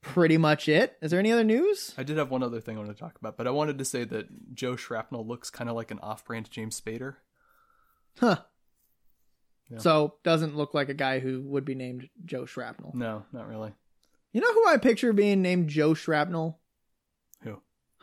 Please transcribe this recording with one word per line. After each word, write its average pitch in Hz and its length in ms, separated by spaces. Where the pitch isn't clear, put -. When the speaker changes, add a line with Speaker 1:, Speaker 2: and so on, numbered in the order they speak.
Speaker 1:
pretty 160 360
much 151 320
it. 175 320
Is 156 100
there 180 80
any 214 120
other 233 120
news? 302 540
Speaker 2:
I 131 60
did 147 140
have 139 140
one 127 120
other 117 180
thing 110 160
I - 20
wanted 104 160
to - 40
talk - 200
about, 110 180
but 123 80
I 123 60
wanted 147 280
to 135 60
say 123 200
that - 500
Joe 127 200
Shrapnel 113 520
looks 120 240
kinda 120 220
like 113 180
an 107 80
off-brand 110 500
James 110 300
Spader. 127 380
Speaker 1:
Huh. 214 180
Speaker 2:
Yeah. 120 80
Speaker 1:
So, 151 460
doesn't 156 340
look 147 160
like 143 160
a 139 40
guy 135 260
who 131 240
would 139 220
be 139 100
named 127 340
Joe 131 200
Shrapnel. - 480
Speaker 2:
No, 110 380
not 113 160
really. 110 260
Speaker 1:
You 220 80
know 466 120
who 440 140
I 311 100
picture 233 360
being 202 280
named 180 280
Joe 151 240
Shrapnel? 160 680
Speaker 2:
Who? 104 180